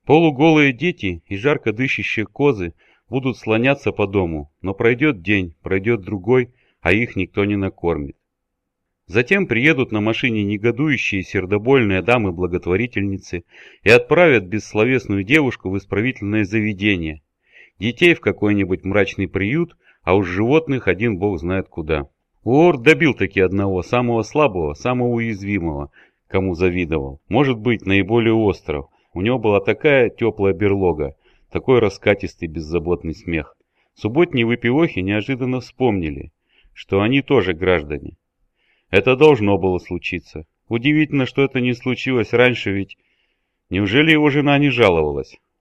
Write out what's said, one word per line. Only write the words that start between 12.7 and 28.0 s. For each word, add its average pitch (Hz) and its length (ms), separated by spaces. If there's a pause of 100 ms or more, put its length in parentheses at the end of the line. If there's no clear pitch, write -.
и - 80
отправят 156 540
бессловесную 104 800
девушку 127 440
в 95 80
исправительное 104 680
заведение, 98 800 (560)
детей 120 360
в - 60
какой-нибудь 98 640
мрачный 95 440
приют – 123 480 (260)
а 90 120
уж 98 140
животных 127 600
один 95 300
бог 95 220
знает 92 280
куда. 76 400 (340)
Уорд 147 400
добил-таки 131 580
одного, 95 420
самого 120 400
слабого, 92 520
самого 123 340
уязвимого, 98 840 (360)
кому 95 280
завидовал. 80 720
Может 127 300
быть, 110 260
наиболее 104 500 (140)